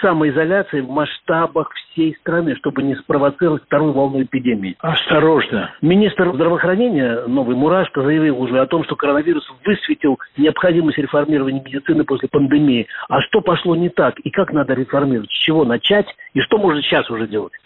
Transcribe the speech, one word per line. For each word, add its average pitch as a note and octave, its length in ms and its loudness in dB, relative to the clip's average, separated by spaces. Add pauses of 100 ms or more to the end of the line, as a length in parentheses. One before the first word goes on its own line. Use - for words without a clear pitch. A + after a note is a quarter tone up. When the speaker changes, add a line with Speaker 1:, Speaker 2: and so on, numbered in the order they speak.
Speaker 1:
самоизоляции D#3+ 840 0
в B2+ 60 -10
масштабах D3+ 840 -2
всей D#3+ 460 -4
страны, E3 340 -2
чтобы C#3 300 -4
не C#3 100 -2
спровоцировать C#3+ 720 0
вторую D3+ 280 0
волну C3+ 300 0
эпидемии? A#2+ 560 -4
Speaker 2:
Осторожно. C#3 920 0 (100)
Speaker 1:
Министр F#3 500 2
здравоохранения, E3 920 0
новый B2 300 0
Мурашко, D#3 460 0
заявил D3 380 2
уже B2+ 200 0
о C3+ 60 2
том, D#3+ 180 -2
что D3 100 -6
коронавирус D3+ 500 0 (220)
высветил G3 540 0 (160)
необходимость D#3 640 2
реформирования C#3+ 640 0
медицины C#3 440 -2
после C3+ 240 -2
пандемии. C#3+ 580 2 (220)
А C#3 120 0
что - 200 0
пошло F3 340 0
не E3+ 140 0
так? D3 320 0
И - 100 -8
как - 220 -2
надо C3+ 220 0
реформировать? C3 580 -2
С - 120 -4
чего D#3+ 200 2
начать? D#3 420 0 (280)
И C3+ 80 2
что - 140 2
можно E3+ 260 0
сейчас D3+ 280 -2
уже A2+ 160 -4
делать? G#2 260 -6 (140)